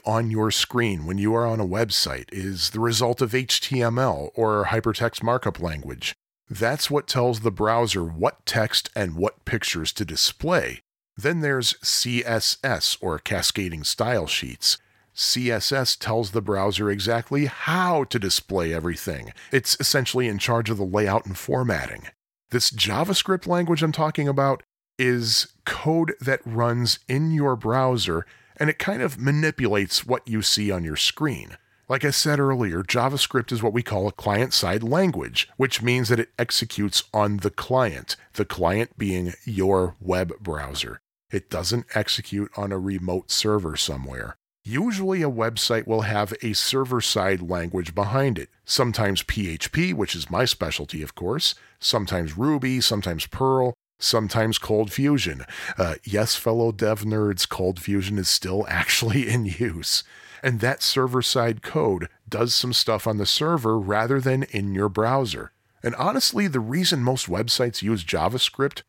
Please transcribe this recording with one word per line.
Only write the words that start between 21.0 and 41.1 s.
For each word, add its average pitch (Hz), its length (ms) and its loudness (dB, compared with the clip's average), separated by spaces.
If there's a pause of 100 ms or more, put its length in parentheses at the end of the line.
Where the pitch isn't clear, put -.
and 95 100 -8
formatting. 123 720 -2 (460)
This 120 180 2
JavaScript 175 800 0
language 170 340 2
I'm 160 80 2
talking 151 380 0
about 139 340 2 (340)
is 123 520 2 (160)
code 160 560 0
that 131 260 0
runs 120 600 2
in 151 240 2
your 143 240 4
browser, 110 680 2 (340)
and 147 100 2
it 156 100 0
kind 196 240 -2
of 131 160 -2
manipulates 127 880 0
what 120 220 -2
you 110 140 0
see 104 280 2
on 90 140 -2
your 76 120 -4
screen. - 600 -2 (320)
Like 135 160 0
I 143 60 2
said 147 280 2
earlier, 123 440 2
JavaScript 127 680 0
is 113 120 -2
what 113 100 2
we 120 100 0
call 101 240 -2
a 101 60 -2
client-side 107 680 0
language, 117 760 0
which 127 260 0
means 120 280 2
that 120 100 4
it - 180 -2
executes 107 640 0 (100)
on 104 260 2
the 101 120 0
client, 117 640 -2 (180)
the 104 100 0
client 92 520 0
being 90 360 -2 (120)
your 95 560 2
web 90 380 -2
browser. 73 640 -6 (300)